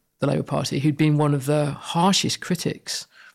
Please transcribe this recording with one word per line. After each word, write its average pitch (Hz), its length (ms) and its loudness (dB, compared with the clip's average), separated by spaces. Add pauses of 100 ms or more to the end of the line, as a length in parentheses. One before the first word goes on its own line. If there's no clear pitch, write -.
(200)
the 139 60 0
Labour 143 160 0
Party, 143 360 -4
who'd 143 180 2
been 151 220 4
one 147 160 2
of 131 120 -2
the 147 260 0
harshest - 680 0
critics - 640 -6 (280)